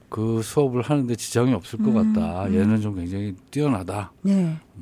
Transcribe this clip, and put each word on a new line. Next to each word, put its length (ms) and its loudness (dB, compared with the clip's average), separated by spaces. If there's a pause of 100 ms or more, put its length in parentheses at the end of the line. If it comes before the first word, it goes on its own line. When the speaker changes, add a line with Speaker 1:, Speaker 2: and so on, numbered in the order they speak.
Speaker 1:
그 340 -2
수업을 420 0
하는데 300 0
지장이 400 0
없을 260 -4
것 140 2
Speaker 2:
음, 200 2
Speaker 1:
같다. 320 -2
Speaker 2:
음. 100 0
Speaker 1:
얘는 240 4
좀 160 -2
굉장히 400 -6 (160)
뛰어나다." 680 -2
Speaker 2:
네. 340 2 (260)